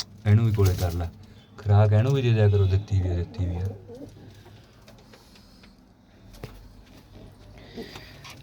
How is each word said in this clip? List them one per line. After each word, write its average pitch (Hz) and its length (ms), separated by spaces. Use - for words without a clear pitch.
ਇਹਨੂੰ 107 200
ਵੀ 110 60
ਕੋਲੇ 98 280
ਕਰ 87 120
ਲੈ। 85 160
ਖੁਰਾਕ 104 340
ਇਹਨੂੰ 117 200
ਵੀ 139 100
ਦੇ 120 120
ਦਿਆ 107 140
ਕਰੋ, 101 180
ਦਿੱਤੀ 98 360
ਵੀ 92 60
ਆ, 87 60
ਦਿੱਤੀ 87 300
ਵੀ 87 120
ਆ। 90 100